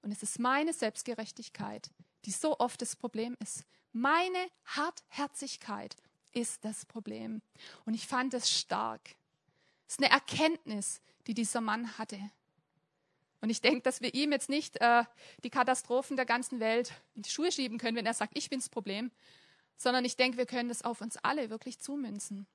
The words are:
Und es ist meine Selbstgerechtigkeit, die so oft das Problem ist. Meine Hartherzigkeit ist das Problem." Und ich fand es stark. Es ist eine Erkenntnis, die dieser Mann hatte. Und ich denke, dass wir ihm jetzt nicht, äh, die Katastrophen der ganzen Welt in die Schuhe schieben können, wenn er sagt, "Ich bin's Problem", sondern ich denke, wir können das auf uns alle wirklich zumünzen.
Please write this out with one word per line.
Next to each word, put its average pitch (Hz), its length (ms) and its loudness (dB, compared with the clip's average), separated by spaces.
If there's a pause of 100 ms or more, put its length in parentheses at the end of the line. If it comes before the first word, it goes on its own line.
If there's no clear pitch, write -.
Und 208 100 -6
es 208 100 -8
ist - 160 -6
meine 277 360 2
Selbstgerechtigkeit, - 1160 -6 (360)
die 208 40 -6
so 311 280 2
oft 240 240 0
das - 120 -6
Problem 240 460 -4
ist. - 240 -10 (280)
Meine 349 580 2 (140)
Hartherzigkeit - 1300 -6 (360)
ist - 320 -4
das 214 200 -6
Problem." 220 560 -8 (460)
Und 220 80 0
ich 220 120 -4
fand 254 280 0
es 240 160 2
stark. - 500 0 (880)
Es - 80 -8
ist - 80 0
eine 277 80 8
Erkenntnis, 277 880 4 (260)
die 233 60 -2
dieser 226 300 0
Mann 220 340 -2
hatte. 220 220 -8 (1200)
Und 214 80 2
ich 226 140 2
denke, 262 200 6
dass 254 200 2
wir 254 120 0
ihm 294 180 2
jetzt - 180 0
nicht, 294 300 -2
äh, 240 240 8 (380)
die 247 80 -6
Katastrophen 254 680 2
der 254 100 2
ganzen 240 340 0
Welt 226 320 2 (220)
in 208 80 -12
die - 80 -8
Schuhe 339 200 0
schieben 240 280 -2
können, 233 180 0
wenn 226 100 0
er 226 80 2
sagt, - 220 -2
"Ich - 140 -4
bin's 262 180 -4
Problem", 214 420 -4 (680)
sondern 254 260 4
ich 247 120 -2
denke, 254 200 4
wir 247 100 2
können 240 220 -2
das 233 140 -6
auf 233 180 -4
uns 220 180 -8
alle 262 300 0
wirklich 220 300 -10
zumünzen. 208 760 -8